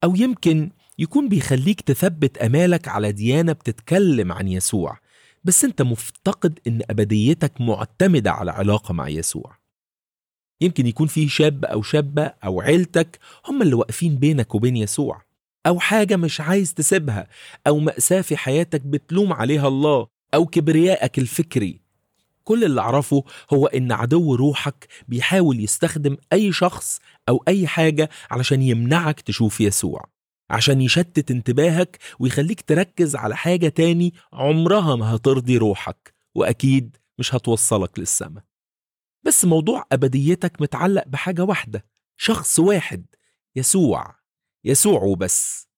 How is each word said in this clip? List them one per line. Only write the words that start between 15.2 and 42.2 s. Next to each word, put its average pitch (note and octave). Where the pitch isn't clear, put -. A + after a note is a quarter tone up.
أو F3
حاجة G3+
مش E3
عايز F3
تسيبها، D3+
أو D3
مأساة D#3
في D#3+
حياتك D#3
بتلوم D#3
عليها C#3
الله، C3+
أو E3
كبريائك D#3+
الفكري. B2
كل A3+
اللي C3+
أعرفه C3+
هو C#3
إن B2
عدو C#3+
روحك C#3
بيحاول B2+
يستخدم C#3+
أي G3+
شخص -
أو B2
أي F#3
حاجة D#3
علشان C3
يمنعك C3
تشوف -
يسوع، G2
عشان C3+
يشتت D3
انتباهك D3
ويخليك C#3+
تركز E3
على G#2+
حاجة F3
تاني E3+
عمرها D#3+
ما A2
هترضي B2+
روحك، -
وأكيد C3+
مش B2+
هتوصلك A2
للسماء. F2+
بس -
موضوع E3
أبديتك C#3
متعلق D#3+
بحاجة E3+
واحدة، A2+
شخص -